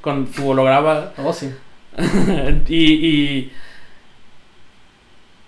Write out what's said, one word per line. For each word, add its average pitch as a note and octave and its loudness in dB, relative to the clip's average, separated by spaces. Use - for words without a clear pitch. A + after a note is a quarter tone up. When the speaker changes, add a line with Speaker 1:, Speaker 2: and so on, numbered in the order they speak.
Speaker 1:
con C#3 -6
su C#3 -6
holograma. C3+ 0
Speaker 2:
Oh, C#3 -6
sí. C#3 -10
Speaker 1:
<laughs> F3+ 2
Y, D#3+ 4
y, C#3+ -2